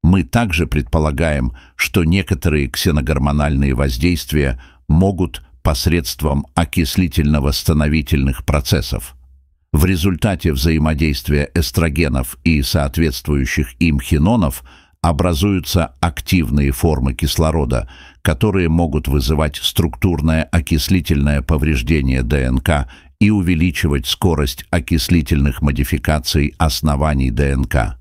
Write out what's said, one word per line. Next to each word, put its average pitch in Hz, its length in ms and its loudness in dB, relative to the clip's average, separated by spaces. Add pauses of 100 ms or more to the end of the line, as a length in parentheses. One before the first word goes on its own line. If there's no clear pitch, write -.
Мы 95 200 4
также 85 460 0
предполагаем, 73 840 -2 (200)
что - 300 0
некоторые 78 640 0
ксеногормональные 73 1040 0
воздействия 69 880 -2 (240)
могут 90 560 0 (220)
посредством 76 880 0
окислительно-восстановительных 76 1900 0
процессов. - 720 -2 (560)
В 73 120 4
результате 90 680 0
взаимодействия 76 1040 0
эстрогенов 78 880 0
и 78 180 2
соответствующих 71 1160 -2
им 78 180 2
хинонов 80 640 0 (380)
образуются 87 1000 0
активные 71 720 0
формы 67 440 0
кислорода, 76 760 0 (320)
которые 92 460 0
могут 80 400 0
вызывать 73 480 0
структурное 80 880 0
окислительное 76 1000 0
повреждение 67 800 0
Д 65 220 0
Н 64 140 0
К 69 300 -2 (300)
и 104 120 4
увеличивать 85 760 0
скорость - 640 -2
окислительных 78 920 0
модификаций 73 960 -2
оснований 71 760 0
Д 69 220 0
Н 65 100 0
К. 60 360 -2